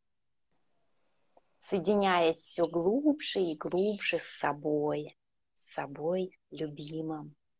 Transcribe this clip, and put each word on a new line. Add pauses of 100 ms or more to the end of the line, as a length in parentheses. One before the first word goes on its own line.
(1600)
соединяясь
всё
глубже
и
глубже
с (120)
собой, (380)
с
собой (120)
любимым, (240)